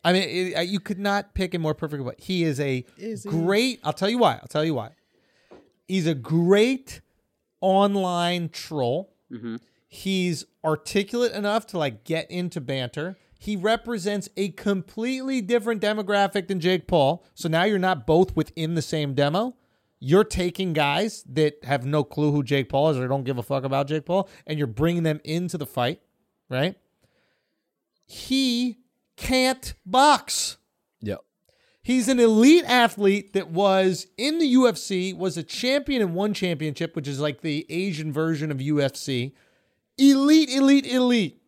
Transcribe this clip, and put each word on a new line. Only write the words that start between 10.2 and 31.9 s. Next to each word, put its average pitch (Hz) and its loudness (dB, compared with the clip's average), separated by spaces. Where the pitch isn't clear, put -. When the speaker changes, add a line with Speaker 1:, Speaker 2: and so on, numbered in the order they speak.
Speaker 1:
articulate 202 -2
enough 208 -4
to, 185 -8
like, 135 -4
get 160 -6
into 175 -8
banter. 135 -8
He 208 -6
represents 208 -4
a 196 -2
completely 247 -4
different 220 -2
demographic 202 0
than 190 -2
Jake 180 0
Paul. 139 2
So - -4
now 165 2
you're 208 2
not 185 -2
both 175 4
within 160 -2
the 156 -2
same 147 -4
demo. 160 0
You're 170 4
taking 185 -4
guys 156 -2
that 147 0
have 131 -2
no 143 0
clue 147 0
who 147 0
Jake 135 -2
Paul 143 2
is 147 0
or 127 -4
don't 135 -2
give 131 -4
a 120 -6
fuck 135 -4
about 135 -2
Jake 151 -4
Paul, 185 -2
and 156 -6
you're 147 -2
bringing 165 0
them 156 -2
into 170 -4
the 147 -8
fight, 127 -4
right? 139 -4
He 247 -2
can't 262 -2
box. 262 2
Speaker 4:
Yep. 101 -6
Speaker 1:
He's 247 0